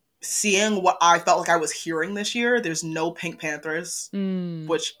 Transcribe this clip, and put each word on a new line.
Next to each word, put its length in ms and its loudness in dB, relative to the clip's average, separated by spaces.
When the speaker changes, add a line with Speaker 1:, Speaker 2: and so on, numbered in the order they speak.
Speaker 1:
seeing 600 2
what 180 4
I 180 8
felt 200 4
like 100 -4
I 80 6
was 160 0
hearing 400 -4
this 220 -4
year. 260 2
There's 240 -4
no 260 -2
Pink 300 -8
Panthers, 720 -6
Speaker 2:
Mm. 540 -4
Speaker 1:
which 340 -2